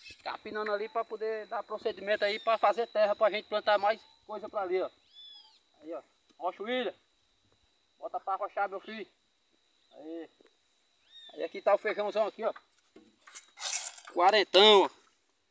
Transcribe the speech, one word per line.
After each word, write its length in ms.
Capinando 480
ali 160
pra 160
poder 440
dar 160
procedimento 600
aí 160
pra 200
fazer 260
terra 300
pra 160
gente 180
plantar 300
mais 200
coisa 200
pra 140
ali, 180
ó. 100
Aí, 140
ó. 80
Rocha, 240
William. 320
Bota 220
pra 160
rochar, 340
meu 120
filho. 260
Aí. 340
Aí 100
aqui 160
tá 140
o 60
feijãozão 480
aqui, 160
ó. 100
Quarentão, 720
ó. 40